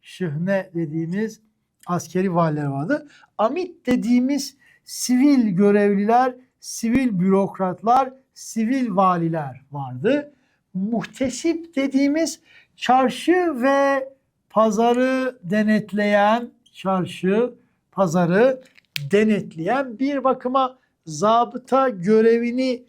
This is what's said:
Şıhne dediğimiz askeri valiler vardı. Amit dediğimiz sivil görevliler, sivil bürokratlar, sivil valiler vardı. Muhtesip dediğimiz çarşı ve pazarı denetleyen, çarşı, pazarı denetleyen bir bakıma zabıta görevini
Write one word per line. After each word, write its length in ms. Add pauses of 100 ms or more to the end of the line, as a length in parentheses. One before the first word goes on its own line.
Şıhne 720
dediğimiz 640 (460)
askeri 500
valiler 300
vardı. 420 (300)
Amit 480
dediğimiz 720 (300)
sivil 600
görevliler, 880 (240)
sivil 600
bürokratlar, 920 (200)
sivil 640
valiler 640 (100)
vardı. 640 (400)
Muhtesip 1000
dediğimiz 640 (360)
çarşı 880
ve 480 (400)
pazarı 920
denetleyen, 1080 (240)
çarşı, 800 (380)
pazarı 680 (500)
denetleyen 880
bir 240
bakıma 540 (280)
zabıta 840
görevini 1000